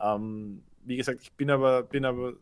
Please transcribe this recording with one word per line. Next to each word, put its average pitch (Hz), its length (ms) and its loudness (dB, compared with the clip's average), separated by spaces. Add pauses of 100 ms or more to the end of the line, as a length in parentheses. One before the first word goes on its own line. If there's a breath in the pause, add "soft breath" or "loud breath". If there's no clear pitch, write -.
Ähm, 107 640 -2 (220)
wie 123 120 -4
gesagt, 127 260 -4
ich - 120 -20
bin 143 140 -2
aber, 131 360 4
bin 135 200 -4
aber 123 380 -2